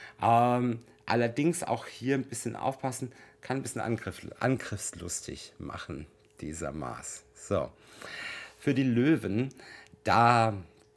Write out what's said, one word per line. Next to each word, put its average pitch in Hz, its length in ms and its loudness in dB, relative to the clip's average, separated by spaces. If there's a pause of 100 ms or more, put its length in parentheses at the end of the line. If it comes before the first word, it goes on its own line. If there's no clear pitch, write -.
(220)
Ähm, 120 580 4 (260)
allerdings 120 560 2
auch - 240 -4
hier 131 300 -2
ein 139 80 0
bisschen 113 320 -6
aufpassen, 127 560 -4 (300)
kann 131 160 -4
ein 131 60 -4
bisschen 117 180 -6
Angriff, - 440 -4 (140)
angriffslustig - 1200 -4
machen, - 480 -10 (320)
dieser 78 320 -6
Mars. 64 520 -10 (120)
So. 78 340 -2 (880)
Für 143 160 0
die 139 100 2
Löwen, 123 720 2 (500)
da 113 500 6 (440)